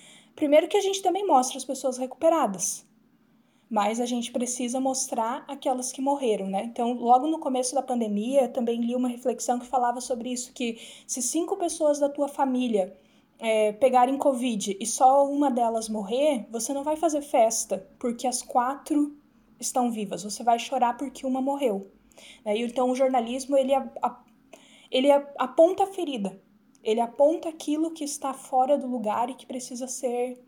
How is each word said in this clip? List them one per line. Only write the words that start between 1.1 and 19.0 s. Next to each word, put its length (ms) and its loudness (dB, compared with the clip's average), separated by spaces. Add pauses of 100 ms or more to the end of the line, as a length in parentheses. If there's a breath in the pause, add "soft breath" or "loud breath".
mostra 320 2
as 80 -10
pessoas 320 -4
recuperadas, 880 0 (840 soft breath)
mas 300 0
a 60 -2
gente 260 -4
precisa 480 -4
mostrar 680 -4
aquelas 440 -4
que 100 -10
morreram, 460 0
né? 180 -2
Então, 280 -2
logo 340 4
no 120 -2
começo 340 -2
da 80 0
pandemia, 600 0
eu 80 -2
também 300 -2
li 140 -2
uma 120 0
reflexão 520 -2
que 60 -12
falava 360 0
sobre 300 -6
isso, 220 -8
que 240 -4 (300 loud breath)
se 140 -6
cinco 340 -2
pessoas 440 0
da 100 2
tua 180 -2
família 720 0 (420 soft breath)
é, 320 2
pegarem 460 4
covid 600 0
e 60 -8
só 400 6
uma 240 2
delas 380 0
morrer, 640 0
você 220 -4
não 100 -4
vai 140 -2
fazer 240 0
festa 640 2 (100)
porque 300 -4
as 140 -2
quatro 720 -2 (440)